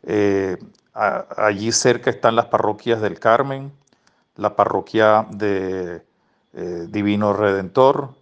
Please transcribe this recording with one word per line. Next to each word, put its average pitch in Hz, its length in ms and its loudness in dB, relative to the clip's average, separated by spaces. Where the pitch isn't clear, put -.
Eh, 98 540 0
a-, 107 320 -2
allí 107 340 0
cerca 120 380 0
están 113 260 0
las 113 120 0
parroquias 107 540 -2
del 98 180 -4
Carmen, 135 520 0
la 104 200 -4
parroquia 107 760 2
de, 92 720 -6
eh, 87 360 -10
Divino 104 440 0
Redentor 107 880 2